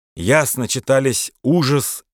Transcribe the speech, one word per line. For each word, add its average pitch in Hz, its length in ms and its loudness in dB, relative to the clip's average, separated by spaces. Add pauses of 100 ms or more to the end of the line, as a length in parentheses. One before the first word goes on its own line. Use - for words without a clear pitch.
(160)
ясно 113 520 0
читались 135 640 -2 (100)
ужас 143 720 0